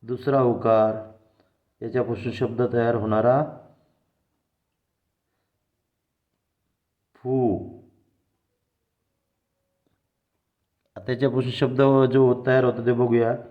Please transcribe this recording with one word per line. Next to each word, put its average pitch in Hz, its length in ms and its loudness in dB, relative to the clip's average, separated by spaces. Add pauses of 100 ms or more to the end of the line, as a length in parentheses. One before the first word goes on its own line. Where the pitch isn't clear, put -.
दुसरा 131 400 -2
उकार, 113 540 2 (840)
याच्यापासून 117 500 -4
शब्द 113 300 -4 (120)
तयार 117 220 0
होणारा 113 640 0 (3500)
फू. 127 440 -2 (3500)
आता 98 160 -10
याच्यापासून 123 400 -2
शब्द 127 300 0 (320)
जो 127 320 2
तयार 131 180 2
होतो 117 220 -2
ते 120 80 2
बघूया. 117 420 2 (160)